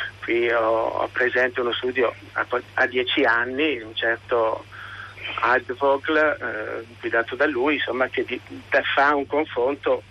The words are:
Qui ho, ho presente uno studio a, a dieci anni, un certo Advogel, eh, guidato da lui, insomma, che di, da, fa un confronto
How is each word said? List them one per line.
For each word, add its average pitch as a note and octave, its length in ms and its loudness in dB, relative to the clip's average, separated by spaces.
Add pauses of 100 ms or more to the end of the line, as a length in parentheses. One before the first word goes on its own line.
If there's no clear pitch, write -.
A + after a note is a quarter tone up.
(240)
Qui A#2 260 2
ho, A2+ 380 2
ho - 200 -2
presente B2 540 0
uno A#2+ 100 0
studio B2 420 0 (200)
a, G#2+ 120 -2 (280)
a B2+ 140 2
dieci B2 360 0
anni, B2 560 2
un A2 160 -14
certo A2+ 720 0 (760)
Advogel, C3 760 2
eh, A#2 680 -2 (140)
guidato A#2 360 -2
da - 100 2
lui, C#3+ 300 2
insomma, B2 320 -2
che B2 160 -2
di, - 160 -6 (300)
da, C#3 120 4
fa C#3+ 320 2
un C#3 140 0
confronto C#3+ 840 0